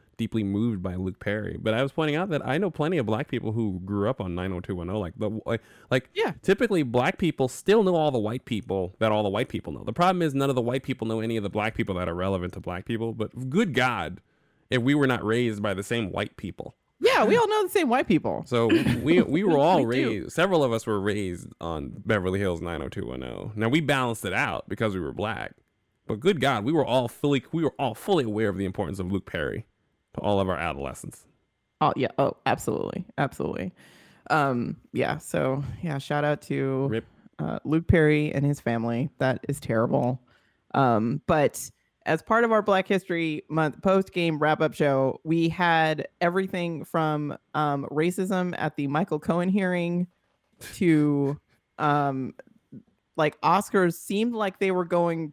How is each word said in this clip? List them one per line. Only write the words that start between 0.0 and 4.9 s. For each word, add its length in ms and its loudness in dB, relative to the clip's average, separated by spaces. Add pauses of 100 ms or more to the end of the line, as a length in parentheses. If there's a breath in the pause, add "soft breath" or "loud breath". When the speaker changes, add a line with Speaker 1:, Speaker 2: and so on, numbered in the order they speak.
Speaker 1:
deeply 260 -2
moved 380 -2
by 120 -4
Luke 260 -6
Perry. 380 -6
But 140 0
I 100 0
was 80 -2
pointing 260 0
out 120 -2
that 180 -2
I 120 0
know 120 0
plenty 280 -2
of 80 0
black 220 -2
people 240 -4
who 300 -2
grew 280 -2
up 100 -4
on 140 -6
nine 180 -4
oh 80 -6
two 160 -6
one 140 -6